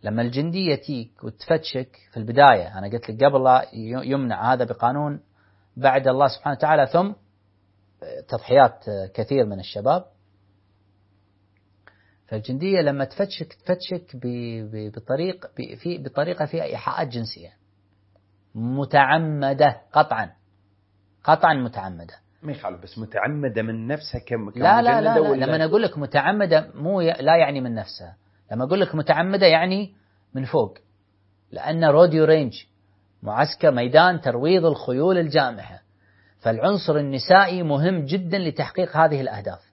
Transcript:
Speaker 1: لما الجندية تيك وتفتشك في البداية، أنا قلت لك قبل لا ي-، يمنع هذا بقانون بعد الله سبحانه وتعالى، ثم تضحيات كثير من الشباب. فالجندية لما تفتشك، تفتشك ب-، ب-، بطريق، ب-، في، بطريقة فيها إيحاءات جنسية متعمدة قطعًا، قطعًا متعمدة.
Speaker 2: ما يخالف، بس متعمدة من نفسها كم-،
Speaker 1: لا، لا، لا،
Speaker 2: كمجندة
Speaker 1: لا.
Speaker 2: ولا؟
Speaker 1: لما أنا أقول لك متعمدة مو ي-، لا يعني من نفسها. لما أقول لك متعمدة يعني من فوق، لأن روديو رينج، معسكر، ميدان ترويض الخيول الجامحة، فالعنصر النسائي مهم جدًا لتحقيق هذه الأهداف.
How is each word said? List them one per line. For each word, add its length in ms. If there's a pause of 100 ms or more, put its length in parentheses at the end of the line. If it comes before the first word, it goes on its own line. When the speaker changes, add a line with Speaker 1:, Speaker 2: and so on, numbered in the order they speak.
Speaker 1:
لما 200
الجندية 520
تيك 500
وتفتشك 720 (140)
في 60
البداية، 640
أنا 120
قلت 200
لك 140
قبل 200
لا 180
ي-، 480
يمنع 420
هذا 120
بقانون 560 (560)
بعد 320
الله 200
سبحانه 280
وتعالى، 300
ثم 260 (1160)
تضحيات 560 (300)
كثير 320
من 140
الشباب. 440 (2250)
فالجندية 540
لما 240
تفتشك، 480
تفتشك 640
ب-، 560
ب-، 240
بطريق، 500
ب-، 280
في، 240
بطريقة 480
فيها 180
إيحاءات 440
جنسية 400 (1080)
متعمدة 1300 (120)
قطعًا، 380 (960)
قطعًا 300
متعمدة. 600 (280)
Speaker 2:
ما 100
يخالف، 300
بس 160
متعمدة 640
من 240
نفسها 400
كم-، 300
Speaker 1:
لا، 260
لا، 180
لا، 140
Speaker 2:
كمجندة 0
Speaker 1:
لا. 160
Speaker 2:
ولا؟ 140
Speaker 1:
لما 120
أنا 80
أقول 180
لك 160
متعمدة 760
مو 260
ي-، 120
لا 240
يعني 240
من 140
نفسها. 420 (360)
لما 120
أقول 160
لك 140
متعمدة 520
يعني 480 (400)
من 100
فوق، 340 (720)
لأن 340
روديو 400
رينج، 300 (680)
معسكر، 480
ميدان 500
ترويض 440
الخيول 540
الجامحة، 640 (580)
فالعنصر 560
النسائي 640
مهم 420
جدًا 340
لتحقيق 580
هذه 240
الأهداف. 400 (120)